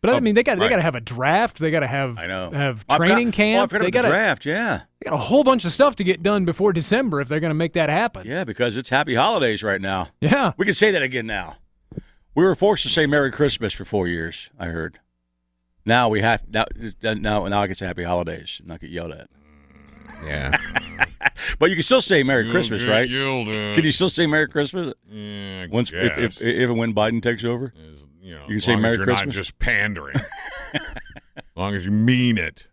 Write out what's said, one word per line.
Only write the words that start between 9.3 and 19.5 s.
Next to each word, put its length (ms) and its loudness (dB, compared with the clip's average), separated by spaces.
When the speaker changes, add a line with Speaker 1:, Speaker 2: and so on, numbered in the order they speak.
Speaker 3:
right 180 0
now. 280 -4
Speaker 1:
Yeah. 380 2
Speaker 3:
We 80 0
can 80 0
say 180 4
that 100 0
again 240 -4
now. 300 -8
We 80 6
were 100 4
forced 300 2
to 40 -6
say 180 2
Merry 260 2
Christmas 400 0
for 120 -10
four 220 0
years, 520 -6
I 80 -6
heard. 340 -8
Now 240 4
we 120 0
have, 280 2
now, 180 -2
now, 460 0
now 140 2
I 40 0
can 80 -6
say 120 -10
Happy 180 -6
Holidays 560 -4
and 80 -20
not 120 -14
get 100 -16
yelled 220 -8
at. 160 -18